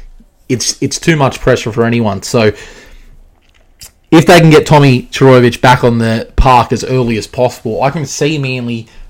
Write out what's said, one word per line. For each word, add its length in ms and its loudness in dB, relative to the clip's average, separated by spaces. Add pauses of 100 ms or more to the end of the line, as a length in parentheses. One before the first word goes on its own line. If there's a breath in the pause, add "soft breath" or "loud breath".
(480 soft breath)
it's, 340 -6
it's 160 -6
too 180 -2
much 240 -2
pressure 300 -2
for 140 -2
anyone. 380 -4
So 240 -2 (1600 loud breath)
if 160 4
they 140 6
can 100 4
get 160 4
Tommy 360 2
Trbojevic 580 2
back 240 2
on 140 0
the 380 -4
park 360 2
as 100 -4
early 360 -4
as 80 -8
possible, 560 -6
I 80 -2
can 140 -8
see 320 -4
Manly 520 -8 (220 soft breath)